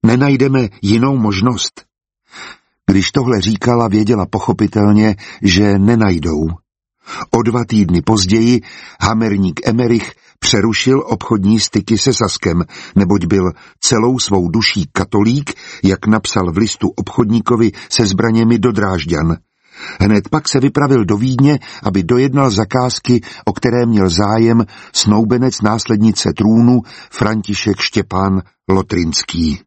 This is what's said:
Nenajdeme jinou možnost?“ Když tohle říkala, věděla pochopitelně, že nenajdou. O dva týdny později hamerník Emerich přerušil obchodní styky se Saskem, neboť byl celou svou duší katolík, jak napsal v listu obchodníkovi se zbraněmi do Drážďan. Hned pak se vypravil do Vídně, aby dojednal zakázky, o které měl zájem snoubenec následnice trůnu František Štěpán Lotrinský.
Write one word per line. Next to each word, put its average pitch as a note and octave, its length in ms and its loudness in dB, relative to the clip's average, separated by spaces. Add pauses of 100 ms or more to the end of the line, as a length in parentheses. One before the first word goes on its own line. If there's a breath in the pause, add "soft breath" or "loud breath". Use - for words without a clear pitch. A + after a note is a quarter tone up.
Nenajdeme C3 640 2 (140)
jinou A#2 340 2
možnost?“ G#2+ 680 -2 (1040 loud breath)
Když F#2+ 200 2
tohle B2 300 0
říkala, A2+ 480 0
věděla G#2 380 0
pochopitelně, G#2 920 2 (260 loud breath)
že G2+ 360 2
nenajdou. F2 680 0 (840 loud breath)
O A2+ 120 0
dva A#2 220 0
týdny F2 380 0
později A2+ 580 2 (400 loud breath)
hamerník G2 640 -2
Emerich A#2 480 0 (260 soft breath)
přerušil A#2 680 0
obchodní G#2+ 540 0
styky G#2 380 -2
se C3 140 0
Saskem, F2+ 520 -2 (320 loud breath)
neboť G2 280 2
byl F2+ 280 0 (280 loud breath)
celou A#2+ 380 0
svou F#2 300 0
duší G2+ 440 -2
katolík, A#2 600 0 (300 loud breath)
jak F#2+ 220 0
napsal G#2 460 -2
v D#2+ 40 -4
listu G#2+ 320 -2
obchodníkovi A2 840 0 (180 loud breath)
se A2+ 160 0
zbraněmi A2+ 520 2
do A#2 140 0
Drážďan. E2 640 -2 (640 loud breath)
Hned G2+ 280 2
pak - 200 -4
se C3+ 120 0
vypravil C3 440 2
do G#2 120 0
Vídně, C3 420 2 (240 loud breath)
aby G2 200 0
dojednal C3 480 2
zakázky, A#2+ 680 -2 (240 loud breath)
o G#2 80 -2
které A#2+ 340 0
měl G2+ 240 2
zájem A2 540 2 (280 loud breath)
snoubenec A#2 720 0
následnice G#2+ 720 0
trůnu A#2 440 4 (300 loud breath)
František G#2+ 680 -4
Štěpán F#2+ 600 -2 (260 soft breath)
Lotrinský. E2+ 1000 -2